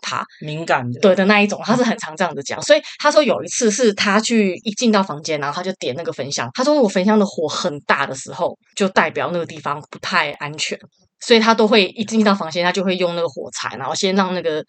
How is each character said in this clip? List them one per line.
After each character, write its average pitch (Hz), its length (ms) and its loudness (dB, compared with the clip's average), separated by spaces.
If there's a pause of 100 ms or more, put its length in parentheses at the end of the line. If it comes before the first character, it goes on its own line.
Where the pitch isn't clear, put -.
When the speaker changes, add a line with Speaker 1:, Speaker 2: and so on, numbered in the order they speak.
Speaker 1:
他。 - 220 -6 (160)
Speaker 2:
敏 156 260 -8
感 135 260 0
的。 - 100 -8
Speaker 1:
对 196 120 6
的 190 120 2
那 208 160 4
一 202 40 2
种， 196 200 -4
他 214 100 2
是 247 80 2
很 226 140 0
常 156 180 -12
这 190 80 -2
样 170 100 -4
子 - 100 -8
讲。 - 180 -8
所 294 140 4
以 294 60 2 (180)
他 302 120 2
说 311 100 6
有 190 220 0
一 170 40 -12
次 226 220 0
是 202 240 2
他 202 260 2
去 220 440 0
一 226 80 -6
进 240 180 0
到 202 140 6
房 151 180 -8
间， 156 200 -4
然 143 100 -4
后 - 20 -4
他 175 80 -6
就 185 120 -4
点 143 240 -6
那 170 60 -8
个 156 100 -6
焚 143 180 -8
香， 127 220 -4
他 247 100 -2
说 294 100 4
如 302 60 4
果 233 80 6
焚 196 160 2
香 214 160 6
的 196 60 4
火 175 200 -4
很 147 360 -4
大 143 240 2
的 131 100 -8
时 - 160 -12
候， - 260 -4 (160)
就 196 140 0
代 175 240 2
表 139 220 -4
那 175 40 -2
个 165 80 -4
地 151 140 -14
方 147 220 -6 (100)
不 - 80 -16
太 156 340 -2
安 147 240 -10
全。 - 220 -6 (400)
所 - 160 4
以 226 40 8
他 220 120 4
都 220 160 4
会 208 180 6 (100)
一 220 100 -4
进 220 180 2
到 208 80 4
房 196 160 -2
间， 165 160 -2
他 180 80 2
就 180 120 0
会 185 140 0
用 170 180 -2
那 170 80 -4
个 165 40 0
火 - 240 -10
柴， - 240 -8
然 131 120 -8
后 156 80 -4
先 190 200 0
让 185 200 0
那 175 80 -6
个 156 260 -2